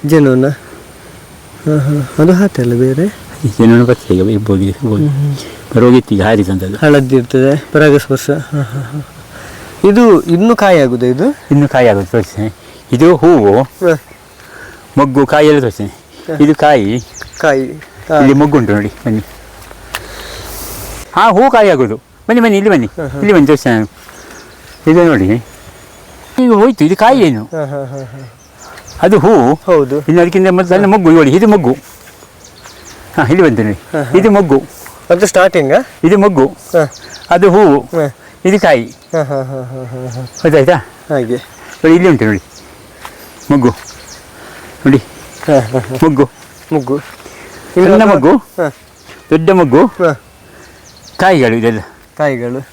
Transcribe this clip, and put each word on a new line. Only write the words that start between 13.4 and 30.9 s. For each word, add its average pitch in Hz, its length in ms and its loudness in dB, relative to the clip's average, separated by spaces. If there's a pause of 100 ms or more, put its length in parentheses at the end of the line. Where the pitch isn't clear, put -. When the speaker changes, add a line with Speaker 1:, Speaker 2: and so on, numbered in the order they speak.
Speaker 1:
ಹಾ. 160 360 -2 (1000)
Speaker 2:
ಮೊಗ್ಗು, 139 300 0
ಕಾಯಿ 151 220 2
ಎಲ್ಲ 147 120 4
ತೋರಿಸ್ತೇನೆ. 104 300 -6 (380)
Speaker 1:
ಹಾ. 147 160 0
Speaker 2:
ಇದು 151 100 2
ಕಾಯಿ. 123 460 0 (400)
Speaker 1:
ಕಾಯಿ. 135 320 -2 (360)
ಹಾ. 156 100 0
Speaker 2:
ಇಲ್ಲಿ 139 160 4
ಮೊಗ್ಗು 147 220 0
ಉಂಟು 113 160 0
ನೋಡಿ, 101 160 -2
ಬನ್ನಿ. 107 360 -6 (1900)
ಹಾ, 208 120 2
ಹೂ 226 220 2
ಕಾಯಿ 214 200 2
ಆಗುದು. 123 260 -2
ಬನ್ನಿ, - 440 -4
ಬನ್ನಿ, 220 180 2
ಇಲ್ಲಿ 208 120 0
ಬನ್ನಿ. 127 160 0
Speaker 1:
ಹಾ, 156 200 -10
ಹಾ. 131 120 -10
Speaker 2:
ಇಲ್ಲಿ 208 140 0
ಬನ್ನಿ 151 140 4
ತೋರಿಸ್ತೇನೆ 135 300 0
ನಾನು. 110 120 -2 (1000)
ಇದು 175 140 4
ನೋಡಿ, 113 400 0 (1000)
ಈಗ 240 80 2
ಹೋಯ್ತು, 214 320 2
ಇದು 175 120 0
ಕಾಯಿ 240 260 2
ಏನು? 120 220 0
Speaker 1:
ಹಾ, 156 220 -10
ಹಾ, 139 100 -12
ಹಾ, 139 220 -12
ಹಾ. 131 340 -18 (680)
Speaker 2:
ಅದು 190 160 4
ಹೂ. 151 360 4
Speaker 1:
ಹೌದು. 147 440 0
Speaker 2:
ಇನ್ನು 160 240 0
ಅದಕ್ಕಿಂತ 190 260 0
ಮೊದಲು 185 200 0
ಸಣ್ಣ 185 160 2
ಮೊಗ್ಗು, 190 260 2